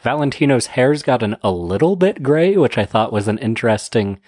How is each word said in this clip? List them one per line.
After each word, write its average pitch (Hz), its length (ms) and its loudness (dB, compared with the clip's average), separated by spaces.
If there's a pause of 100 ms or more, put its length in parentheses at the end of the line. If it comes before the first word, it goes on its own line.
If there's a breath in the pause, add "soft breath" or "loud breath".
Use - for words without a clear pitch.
Valentino's 139 680 0
hair's 139 360 0
gotten 113 400 0
a 101 80 2
little 95 440 0
bit 185 280 0
gray, 165 340 2
which 131 200 2
I 104 80 0
thought 110 280 -2
was 104 140 0
an 107 100 0
interesting 107 920 -2